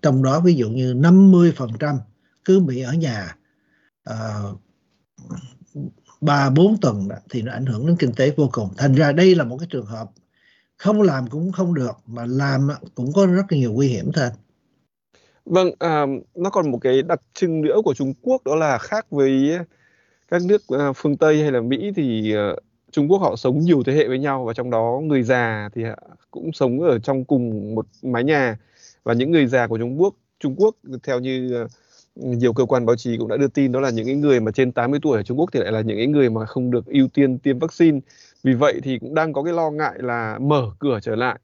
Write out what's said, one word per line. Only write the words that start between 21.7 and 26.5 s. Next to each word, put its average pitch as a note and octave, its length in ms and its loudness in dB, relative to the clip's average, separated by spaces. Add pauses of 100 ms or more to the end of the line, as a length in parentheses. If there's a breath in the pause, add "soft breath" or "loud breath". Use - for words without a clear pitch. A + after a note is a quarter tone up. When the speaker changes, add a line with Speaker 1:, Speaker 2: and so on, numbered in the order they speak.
Speaker 2:
thì, A2 360 -2
ờ, G#2 240 -2 (360)
Trung D3 180 0
Quốc G3 80 4
họ C3 180 0
sống C3+ 240 0
nhiều D#3+ 260 4
thế C3+ 60 0
hệ C3+ 160 2
với C3 100 -2
nhau, C3+ 260 -4
và A2+ 80 -6
trong B2 180 -6
đó A#2 340 0
người C#3+ 180 0
già A2+ 520 0
thì, A#2 100 -6
à, A2+ 120 -8 (340)
cũng - 220 -10